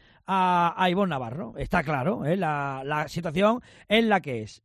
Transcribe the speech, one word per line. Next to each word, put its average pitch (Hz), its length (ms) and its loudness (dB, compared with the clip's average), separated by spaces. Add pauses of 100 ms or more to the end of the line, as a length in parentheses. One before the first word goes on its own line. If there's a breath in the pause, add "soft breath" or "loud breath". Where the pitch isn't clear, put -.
(260 soft breath)
a, 180 500 2
a 185 120 2
Ivonne 185 220 2
Navarro. 131 480 -6
Está 160 240 0
claro, 156 420 -2
¿eh? 151 100 2
La, 143 480 -2
la 151 260 -4
situación 185 520 0 (280 loud breath)
es 220 160 4
la 208 180 4
que 127 200 -6
es. - 220 -14